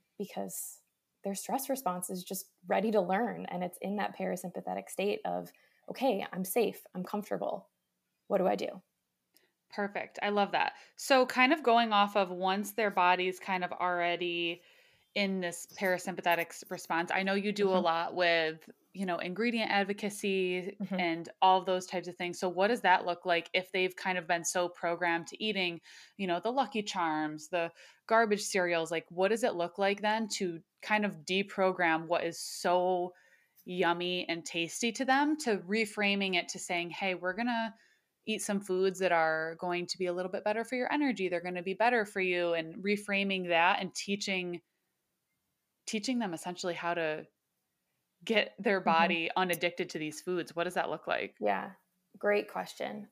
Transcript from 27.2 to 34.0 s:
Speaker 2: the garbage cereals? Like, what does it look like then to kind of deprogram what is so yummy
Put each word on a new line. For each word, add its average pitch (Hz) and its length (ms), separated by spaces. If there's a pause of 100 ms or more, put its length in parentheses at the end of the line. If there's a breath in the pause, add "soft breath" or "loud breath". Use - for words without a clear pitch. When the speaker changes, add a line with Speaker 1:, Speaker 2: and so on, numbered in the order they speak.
Speaker 2:
the 170 220 (360 loud breath)
garbage 220 360
cereals? 175 480
Like, 165 200
what 180 180
does 220 160
it 240 100
look 175 240
like 196 220
then 214 360
to 170 240 (220)
kind 214 220
of 165 220
deprogram 180 800
what 165 180
is 170 140
so 180 760 (500 soft breath)
yummy 180 640